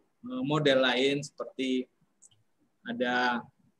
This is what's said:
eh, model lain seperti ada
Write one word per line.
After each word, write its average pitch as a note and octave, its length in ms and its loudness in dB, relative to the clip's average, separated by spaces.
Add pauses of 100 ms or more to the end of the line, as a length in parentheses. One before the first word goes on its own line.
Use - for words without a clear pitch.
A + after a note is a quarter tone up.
(260)
eh, B2+ 180 -6
model C#3+ 380 2
lain C3+ 400 2
seperti B2+ 680 -4 (960)
ada B2 560 0 (400)